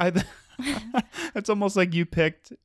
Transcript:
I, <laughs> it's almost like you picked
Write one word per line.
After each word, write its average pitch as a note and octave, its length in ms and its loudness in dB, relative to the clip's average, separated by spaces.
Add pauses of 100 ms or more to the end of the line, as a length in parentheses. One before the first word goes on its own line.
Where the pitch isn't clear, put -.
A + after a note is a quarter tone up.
I, F3 120 4 (460)
<laughs> B3+ 60 -8 (720)
it's G#3 120 -4
almost G3+ 280 2
like F3+ 180 4
you E3+ 100 2
picked D#3+ 480 -2 (120)